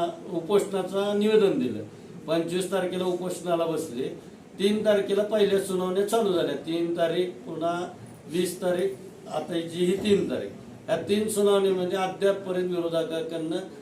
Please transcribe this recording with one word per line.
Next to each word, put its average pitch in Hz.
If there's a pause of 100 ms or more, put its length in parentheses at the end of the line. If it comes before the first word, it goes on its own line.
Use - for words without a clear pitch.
(340)
उपोषणाचं 196
निवेदन 202
दिलं, 107 (440)
पंचवीस 170
तारखेला 180
उपोषणाला 175
बसले, 151 (500)
तीन 208
तारखेला 202
पहिल्या 196
सुनावण्या 185
चालू 214
झाल्या, 151
तीन 170
तारीख, 170 (200)
पुन्हा 170 (400)
वीस 180
तारीख, 180 (400)
आता 165
जी 165
ही 185
तीन 196
तारीख, 101 (400)
या 160
तीन 208
सुनावणीमध्ये 196
अद्यापपर्यंत 185
विरोधकांकडनं 165 (260)